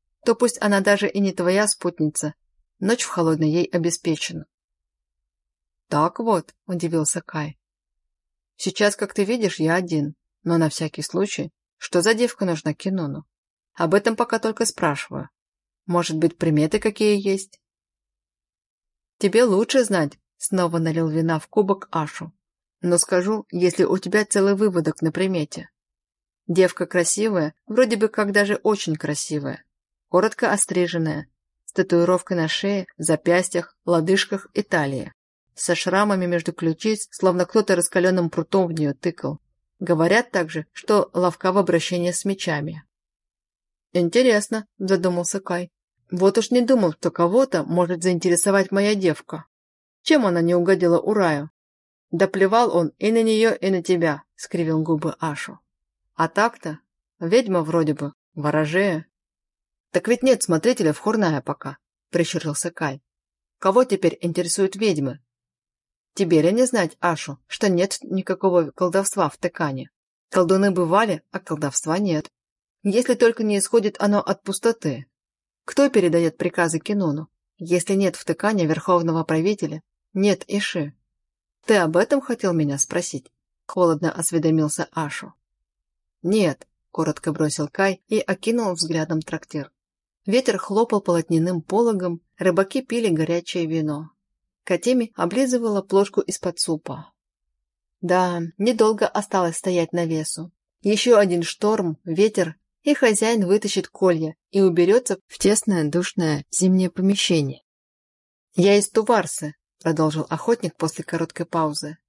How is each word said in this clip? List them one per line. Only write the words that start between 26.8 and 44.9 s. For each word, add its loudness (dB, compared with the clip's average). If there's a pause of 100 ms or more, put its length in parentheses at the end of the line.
красивая, 0 (140)
вроде 2
бы 2
как -2
даже 2
очень -2
красивая, -6 (460)
коротко 0
остриженная, -2 (380)
с -20
татуировкой 2
на 0
шее, -4 (100)
запястьях, -2 (100)
лодыжках 0
и -2
талии, -4 (400)
со -2
шрамами 0
между -2
ключиц, -4
словно 0
кто-то 0
раскалённым 2
прутом -2
в -8
неё -2
тыкал. -6 (400)
Говорят 2
также, -4
что 0
ловка 0
в 0
обращении 0
с -8
мечами». -4 (1120)
«Интересно», 2 (100)
задумался -2